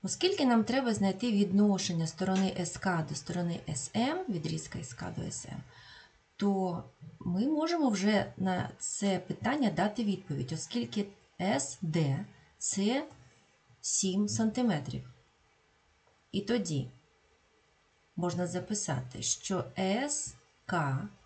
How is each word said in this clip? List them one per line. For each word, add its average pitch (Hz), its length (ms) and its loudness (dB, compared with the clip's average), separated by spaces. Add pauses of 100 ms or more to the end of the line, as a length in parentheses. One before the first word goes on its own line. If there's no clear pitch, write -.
Оскільки 359 380 2
нам 226 180 6
треба 240 300 2
знайти 202 380 2
відношення 196 720 4
сторони 190 520 2
С 175 200 -4
К 165 300 0
до 147 60 -6
сторони 175 540 -4
С - 280 -6
М, 269 220 0 (100)
відрізка 160 500 -4
С - 160 -12
К - 220 -10
до - 60 -6
С - 240 -8
М, - 160 -10 (760)
то 190 460 2 (380)
ми 185 260 0
можемо 311 440 2
вже 202 460 2
на 185 420 0
це 196 400 -2
питання 226 520 0
дати 202 340 0
відповідь, 165 480 -2
оскільки 214 540 -4 (340)
С 220 420 -2
Д — 160 420 2 (340)
це 233 460 0 (760)
сім 196 480 0
сантиметрів. 214 760 0 (1300)
І 185 80 0
тоді 170 480 0 (1300)
можна 175 300 -2
записати, 170 760 -4
що - 420 -2 (140)
С 220 560 -2 (320)
К 156 420 0 (180)